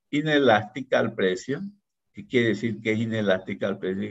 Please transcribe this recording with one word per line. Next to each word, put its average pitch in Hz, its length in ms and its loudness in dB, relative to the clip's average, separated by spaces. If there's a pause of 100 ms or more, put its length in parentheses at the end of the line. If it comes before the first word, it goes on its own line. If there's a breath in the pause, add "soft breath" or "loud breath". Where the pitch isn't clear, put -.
(120)
inelástica 135 880 2
al 113 160 -2
precio, 117 460 -2 (520)
¿qué 101 140 -18
quiere 117 220 2
decir 107 300 -2
que 110 120 -2
es 110 80 0
inelástica 107 680 -2
al 98 120 -4
precio? 95 320 -4